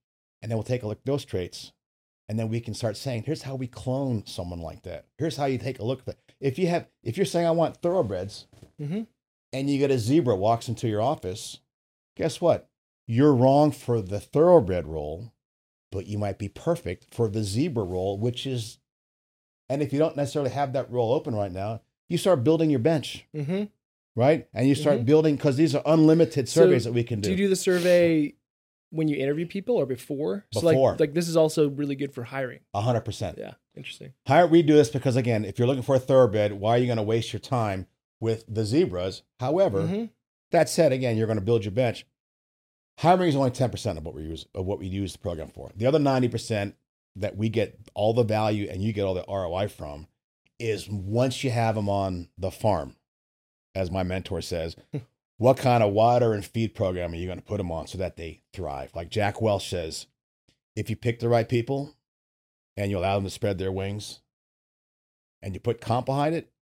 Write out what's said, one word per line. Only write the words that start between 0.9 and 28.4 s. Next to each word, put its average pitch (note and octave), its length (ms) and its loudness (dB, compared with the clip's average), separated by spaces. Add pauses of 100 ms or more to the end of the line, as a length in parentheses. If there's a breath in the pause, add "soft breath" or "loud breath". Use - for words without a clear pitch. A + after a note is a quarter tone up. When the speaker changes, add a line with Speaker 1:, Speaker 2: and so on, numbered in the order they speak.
Speaker 1:
at - 60 -14
those C3+ 200 -4
traits. - 480 -8 (560)
And A2 100 -4
then A2+ 100 -2
we A#2 120 -4
can A2 120 -10
start A2 220 -4
saying, B2+ 280 -6
"Here's D3+ 200 -6
how C3+ 120 -10
we B2+ 120 -8
clone B2+ 580 -4
someone F2 360 -10
like E2 220 -12
that. E2 220 -12 (120)
Here's D3 180 -4
how D3 100 -4
you C3+ 120 0
take A#2+ 220 -8
a - 40 -10
look B2+ 160 -4
at - 60 -18
that." - 120 -10 (220 soft breath)
If C3+ 180 -2
you F3+ 100 0
have, E3 200 -2 (160)
if A#2 140 -6
you're F#3+ 80 2
saying, E3+ 220 0
"I E3 40 2
want D#3+ 300 0
thoroughbreds," G#2 640 -2 (340)
Speaker 2:
Mm-hmm. E3 200 -6 (500)
Speaker 1:
and C3+ 180 -4
you C#3+ 80 2
get C3+ 140 2
a C3 80 2
zebra B2 380 2
walks A2+ 320 0
into A#2 180 -4
your G#2 140 -2
office, A2 580 -6 (560)
guess E3 260 -4
what? D#3 280 2 (380)
You're C3+ 280 6
wrong C#3 360 6
for A#2+ 300 -2
the G2 200 -6
thoroughbred B2 680 4
role, D#2+ 460 -8 (580)
but F#2+ 160 -8
you G#2 100 -6
might G2+ 220 -4
be G2+ 80 -6
perfect - 680 -6
for A#2 140 0
the G#2+ 160 -2
zebra A2+ 400 -2
role, F#2 340 -4
which A#2+ 300 -4
is, B2 300 -8 (880)
and C#3 160 -2
if B2+ 80 -4
you C#3 80 0
don't D#3+ 160 2
necessarily C#3+ 360 -2
have C#3 220 -2
that C3 160 -4
role A#2 220 0
open D3 240 -2
right G2+ 160 -2
now, G2+ 300 -6 (260)
you E3+ 100 -2
start E3 280 4
building D#3+ 240 4
your C#3 100 2
bench, - 460 -2 (100)
Speaker 2:
Mm-hmm. F3 300 -4 (500)
Speaker 1:
right? B2+ 380 2
And A#2+ 160 2
you C#3+ 60 6
start D3 220 2
Speaker 2:
Mm-hmm. A#2 80 -2
Speaker 1:
building, D3+ 320 4
'cause C3+ 200 2
these D3 180 4
are C#3 100 -2
unlimited D#3+ 600 4
Speaker 2:
So - 140 6
Speaker 1:
surveys F3+ 240 6
that A#2+ 80 -6
we A#2+ 100 2
can A#2 160 -6
Speaker 2:
do - 80 -2
Speaker 1:
do. F#3 40 2
Speaker 2:
you F#3 60 0
do G3 120 2
the F#3 80 2
survey F3 800 4 (540)